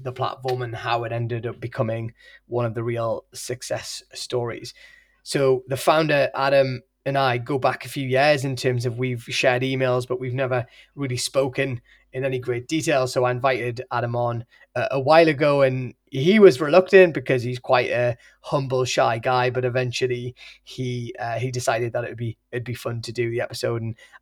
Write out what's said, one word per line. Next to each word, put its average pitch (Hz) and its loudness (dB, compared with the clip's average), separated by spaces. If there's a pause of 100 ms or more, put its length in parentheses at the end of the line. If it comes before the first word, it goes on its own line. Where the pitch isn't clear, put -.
the 127 -8
platform 127 -4
and 117 -8
how 117 -2
it 113 -6
ended 117 -4
up 113 -8
becoming 113 -4 (320)
one 120 -2
of 110 -4
the 117 -4
real 117 -4
success - -10 (100)
stories. 120 -8 (500)
So 135 2
the 127 -4
founder, 156 2
Adam, 135 2 (240)
and 139 -2
I 131 2
go 135 -2
back 131 -2
a 127 -14
few 135 -6
years 135 4
in 135 -2
terms 123 0
of 117 -4
we've 127 -4
shared 127 0
emails, 131 0
but 127 -4
we've 127 -6
never 127 -2 (300)
really 131 -4
spoken 135 -2 (320)
in 131 -4
any 131 -2
great 123 -6
detail. 147 0
So 127 0
I 123 2
invited 123 -2 (100)
Adam 120 -2
on, 120 -2 (300)
uh, 120 -2
a 139 -2
while 156 6
ago, 143 2
and 127 0 (160)
he 170 4
was 180 10
reluctant 180 6
because 131 0
he's 123 -4
quite 123 2
a 120 0 (240)
humble, 131 -2
shy 123 2
guy. 127 0
But 123 -2
eventually, 123 -2 (280)
he, 123 -6
uh, 117 -6
he 127 -4
decided 120 -2
that 120 -2
it'd 117 -10
be, 113 -6 (140)
it'd 120 -6
be 123 -6
fun 117 -6
to 113 -10
do 120 -2
the 117 -4
episode, 120 -4
and 113 -6 (260)